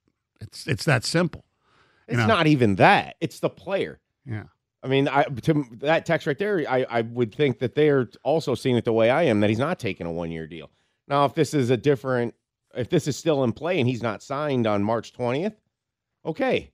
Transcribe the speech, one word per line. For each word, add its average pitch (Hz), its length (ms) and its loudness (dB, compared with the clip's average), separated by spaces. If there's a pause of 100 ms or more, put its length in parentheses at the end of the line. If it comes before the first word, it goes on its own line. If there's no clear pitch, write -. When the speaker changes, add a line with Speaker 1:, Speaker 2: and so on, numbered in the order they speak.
(400)
Speaker 1:
It's, - 280 -18
it's - 180 -4
that 131 200 2
simple. - 400 -2 (640)
You - 80 -2
Speaker 2:
It's 120 100 2
Speaker 1:
know? 220 80 4
Speaker 2:
not 165 120 4
even 123 280 4
that. 113 460 4
It's 156 180 -6
the 160 100 -2
player. 139 520 -6 (240)
Speaker 1:
Yeah. 110 180 -10 (400)
Speaker 2:
I 131 40 -8
mean, 139 200 2
I, 139 160 2
to 143 400 0 (140)
that 151 280 0
text 160 220 -2
right 147 100 -2
there, 196 300 -2
I, 127 220 0
I 120 140 -2
would 117 300 -4
think 143 260 0
that 123 160 -4
they 151 140 4
are 135 200 2 (140)
also 147 300 0
seeing 123 220 0
it 110 80 2
the 120 80 0
way 113 200 4
I 156 120 2
am, 110 160 2
that 104 100 4
he's 110 100 0
not 160 200 -4
taking 90 280 -6
a 85 40 -6
one-year 82 360 -8
deal. 76 240 -16 (360)
Now, 143 160 2
if 139 120 0
this 156 180 0
is 131 160 2
a 127 80 2
different, 127 560 0 (420)
if 120 140 -6
this 170 180 0
is 135 80 -4
still 139 300 0
in 113 80 0
play 170 260 -4
and 120 80 2
he's 120 160 -2
not 107 200 -4
signed 135 440 -2
on 104 160 2
March 110 300 -4
twentieth, 135 400 -4 (720)
okay, 214 480 -4